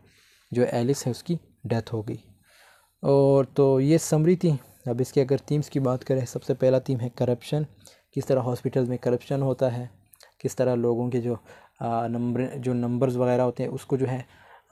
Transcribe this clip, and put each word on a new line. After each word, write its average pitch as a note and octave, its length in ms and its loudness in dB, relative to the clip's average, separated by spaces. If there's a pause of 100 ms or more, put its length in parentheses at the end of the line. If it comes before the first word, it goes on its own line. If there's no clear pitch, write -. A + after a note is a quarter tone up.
(520)
जो A#2+ 120 2
एलिस A#2+ 420 0
है C3 40 0
उसकी D#3+ 280 -6 (280)
डेथ A2+ 260 -2
हो A2 100 -4
गई। A#2 200 -10 (800)
और C#3 540 4
तो C#3 120 6 (120)
ये D3 180 4
समरी D#3+ 380 2
थी। E3 220 0 (300)
अब A#2+ 120 -2
इसके C3 200 0
अगर C3 200 2 (100)
थीम्स D3 180 0
की D3 120 -4
बात B2+ 220 0
करें, C3 220 -2
सबसे C#3 300 -6
पहला B2+ 260 4
थीम B2+ 180 -2
है B2 100 -4
करप्शन, B2 580 -2 (480)
किस C3+ 120 -4
तरह C3 140 2
हॉस्पिटल्स B2 480 -2
में B2 100 -4
करप्शन B2+ 440 -2
होता C3 260 0
है, B2 220 -6 (500)
किस - 160 -6
तरह B2+ 180 2
लोगों A#2+ 360 0
के B2 100 0
जो, A#2 180 -2 (440)
आ, A#2 240 -2
नंबर, A#2+ 400 -2 (120)
जो B2+ 140 -2
नंबर्स B2 440 0
वगैरह B2 260 2
होते B2 200 -2
हैं B2 80 -4
उसको - 260 -4
जो C3 100 -2
है, B2+ 180 -6 (480)